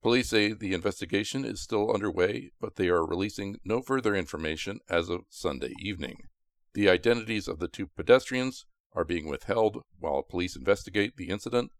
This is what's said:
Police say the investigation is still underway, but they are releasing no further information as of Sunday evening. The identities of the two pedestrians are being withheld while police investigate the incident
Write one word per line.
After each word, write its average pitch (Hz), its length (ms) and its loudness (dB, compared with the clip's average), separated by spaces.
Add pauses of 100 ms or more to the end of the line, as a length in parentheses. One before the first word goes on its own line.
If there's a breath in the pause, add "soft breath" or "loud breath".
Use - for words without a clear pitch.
Police 120 260 4
say 107 240 4
the 95 220 -2
investigation 101 680 -2
is 104 160 -6
still 107 320 0
underway, 98 600 0 (100)
but 107 140 -8
they 92 140 2
are 85 140 4
releasing 98 640 -4
no 113 160 -2
further 123 320 0
information 82 640 -4 (100)
as 85 220 2
of 87 120 -4 (100)
Sunday 67 480 -4
evening. 90 480 -8 (460)
The 101 160 6
identities 110 580 2
of 82 120 -6
the 85 80 -2
two 95 180 -6
pedestrians 127 800 2 (280)
are 87 120 0
being 80 240 -4
withheld 107 540 0 (160)
while 69 240 -2
police 90 320 -4
investigate 101 600 0
the 87 120 -10
incident 120 500 -2